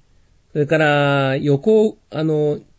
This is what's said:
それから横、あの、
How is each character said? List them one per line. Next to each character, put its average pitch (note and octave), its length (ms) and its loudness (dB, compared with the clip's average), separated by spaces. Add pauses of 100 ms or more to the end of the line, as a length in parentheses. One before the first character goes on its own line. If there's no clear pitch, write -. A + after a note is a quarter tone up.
(520)
そ D#3 80 -4
れ C#3+ 80 -2
か D#3 100 0
ら C#3+ 600 2
横、 G#3 600 0 (140)
あ D#3 120 -6
の、 D3+ 360 -2 (200)